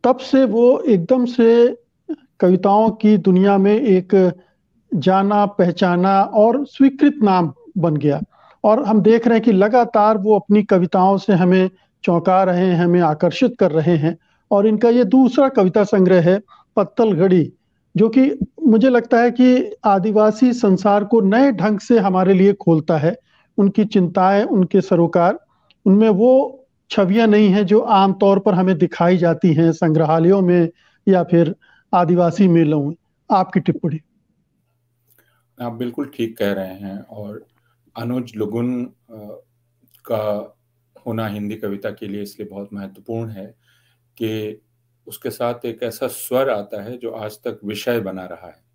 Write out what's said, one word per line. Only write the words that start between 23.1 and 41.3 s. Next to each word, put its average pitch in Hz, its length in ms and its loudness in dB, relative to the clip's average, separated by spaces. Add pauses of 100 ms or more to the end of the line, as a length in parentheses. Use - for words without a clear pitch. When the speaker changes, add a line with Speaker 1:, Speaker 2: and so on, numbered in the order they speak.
Speaker 1:
उनकी 202 260 2
चिंताएं, 190 600 0
उनके 190 360 0
सरोकार, 175 600 0 (440)
उनमें 208 240 4
वो 254 560 0 (260)
छवियां 214 380 0
नहीं 208 200 4
हैं 196 180 0
जो 208 140 2
आमतौर 196 580 2
पर 196 160 -2
हमें 185 240 0
दिखाई 175 380 0
जाती 165 380 0
हैं 165 180 2
संग्रहालयों 165 680 0
में 175 280 0 (400)
या 180 160 2
फिर 170 320 0 (380)
आदिवासी 175 540 2
मेलों 156 360 2
में। 156 100 -8 (360)
आपकी 185 300 0
टिप्पणी? 160 400 -6 (1600)
Speaker 2:
आप 120 120 -10
बिल्कुल 123 420 -10
ठीक 113 240 -8
कह 101 140 -4
रहे 95 220 -10
हैं। 98 260 -14
और 107 460 -18 (500)
अनुज 117 400 -10
लुगुन, 120 500 -6 (240)
अ, 107 180 -20 (840)
का 107 440 -8 (500)
होना 110 220 -8
हिंदी 104 280 -10